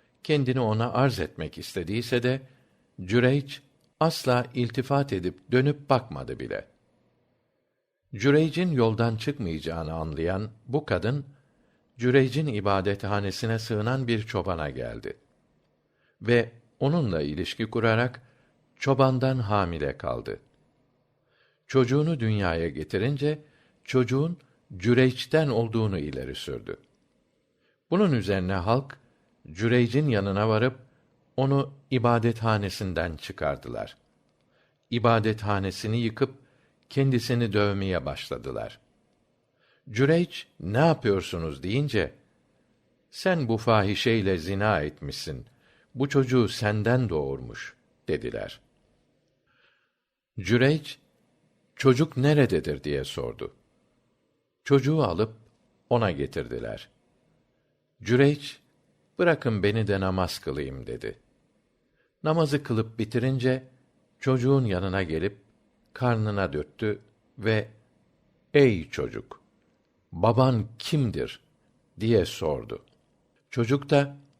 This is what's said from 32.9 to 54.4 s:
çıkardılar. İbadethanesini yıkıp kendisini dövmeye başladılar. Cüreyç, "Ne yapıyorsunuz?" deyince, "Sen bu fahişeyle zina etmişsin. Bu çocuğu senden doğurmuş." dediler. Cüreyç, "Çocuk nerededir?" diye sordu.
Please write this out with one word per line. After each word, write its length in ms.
çıkardılar. 800
İbadethanesini 1080
yıkıp 340
kendisini 640
dövmeye 540
başladılar. 760
Cüreyç, 580
"Ne 180
yapıyorsunuz?" 840
deyince, 520
"Sen 380
bu 100
fahişeyle 800
zina 420
etmişsin. 640
Bu 140
çocuğu 400
senden 600
doğurmuş." 680
dediler. 520
Cüreyç, 580
"Çocuk 400
nerededir?" 680
diye 200
sordu. 500